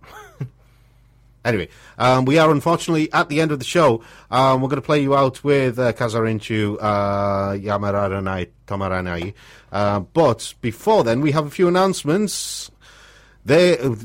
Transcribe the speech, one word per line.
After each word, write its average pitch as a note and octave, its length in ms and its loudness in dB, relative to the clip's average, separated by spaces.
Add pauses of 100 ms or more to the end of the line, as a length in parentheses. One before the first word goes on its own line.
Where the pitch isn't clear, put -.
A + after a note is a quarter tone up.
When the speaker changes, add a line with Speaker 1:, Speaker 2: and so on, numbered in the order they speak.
(400)
Speaker 1:
<laughs> C3 60 -8 (1000)
Speaker 2:
Anyway, G2+ 220 -2 (300)
um, B2+ 260 2
we C#3+ 140 2
are D#3 120 6
unfortunately D#3 600 0
at E3 160 0
the D3 100 -4
end D#3+ 140 0
of C#3+ 60 -4
the B2 80 -10
show. C#3 340 2 (300)
Um, C3 320 2
we're C3 80 -2
gonna C#3 100 -2
play D3+ 220 0
you C#3 120 2
out C#3 300 0
with, C3 340 2
uh, B2 140 2
Kazarinchu, A2 880 -2
uh, G2+ 720 0
Yamaranai G2 960 -2 (180)
Tomaranai. F#2 680 -4 (360)
Uh, G2+ 300 0
but B2+ 600 0
before E3+ 420 0
then, A#2 160 0
we D3 120 0
have D3+ 120 0
a C#3+ 60 -10
few F3+ 180 0
announcements. F#3 1040 -2 (720)
They, E3+ 340 4
uh, B2 160 -2 (100)